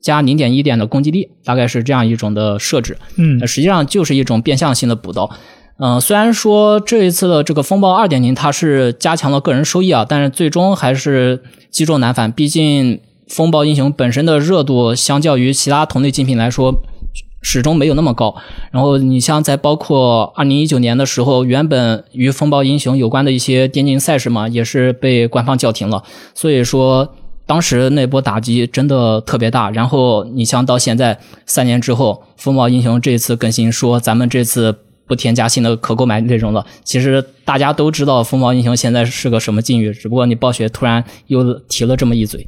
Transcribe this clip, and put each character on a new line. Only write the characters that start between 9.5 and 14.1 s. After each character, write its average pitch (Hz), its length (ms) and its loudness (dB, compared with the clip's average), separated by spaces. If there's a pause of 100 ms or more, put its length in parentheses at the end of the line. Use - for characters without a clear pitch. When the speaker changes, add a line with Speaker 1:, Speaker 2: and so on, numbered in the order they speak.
Speaker 1:
人 135 100 0
收 180 180 0
益 185 80 2
啊， 120 160 2
但 143 160 0
是 143 80 0
最 156 200 -2
终 185 260 0
还 135 180 0
是 127 480 0 (300)
积 160 140 0
重 151 160 2
难 123 120 0
返， 113 160 0
毕 147 200 -2
竟 143 500 0 (300)
风 165 200 0
暴 151 140 2
英 151 100 2
雄 143 160 2
本 131 220 -2